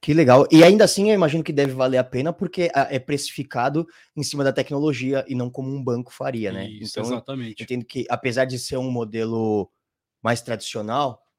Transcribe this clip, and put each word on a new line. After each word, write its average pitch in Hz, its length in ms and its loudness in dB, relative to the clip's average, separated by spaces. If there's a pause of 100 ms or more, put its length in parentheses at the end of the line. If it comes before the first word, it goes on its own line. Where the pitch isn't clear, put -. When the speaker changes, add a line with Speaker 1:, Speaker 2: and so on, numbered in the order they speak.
Speaker 1:
Que 147 120 -2
legal. 143 380 8
E 160 120 12
ainda 202 200 8
assim, 196 260 2
eu 214 60 6
imagino 160 280 2
que 165 100 -6
deve 139 200 0
valer 131 240 0
a 127 60 2
pena, 131 280 -4
porque, 175 440 -4
ah, 139 160 2
é 139 80 -4
precificado 139 880 -4 (280)
em 151 60 -8
cima 143 220 -4
da 135 100 2
tecnologia 135 760 -2
e 135 60 -8
não 123 160 -4
como 131 240 -10
um 139 100 -8
banco 123 300 -6
faria, 117 380 -6
né? 95 180 -10
Speaker 2:
Isso, 107 300 -14
Speaker 1:
Então, 120 120 -6
Speaker 2:
exatamente. 120 520 -10
Speaker 1:
entendo 120 220 -8
que, 123 220 -10
apesar 120 380 -2
de 127 140 -8
ser 135 180 -8
um 127 140 -4
modelo 113 800 -2 (500)
mais 117 220 -2
tradicional, 117 800 -6 (160)